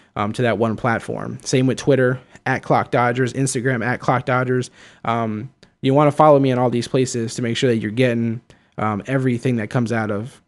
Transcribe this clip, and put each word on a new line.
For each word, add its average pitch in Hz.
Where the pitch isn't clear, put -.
um, 104
to 120
that 113
one 110
platform. 117
Same 131
with 123
Twitter, 131
at 131
Clock 113
Dodgers, 123
Instagram, 131
at 120
Clock 127
Dodgers. 127
Um, 113
you 135
wanna 143
follow 151
me 135
on 123
all 123
these 120
places 120
to -
make 117
sure 131
that 113
you're 107
getting, 117
um, 107
everything 131
that 107
comes 120
out 110
of, 107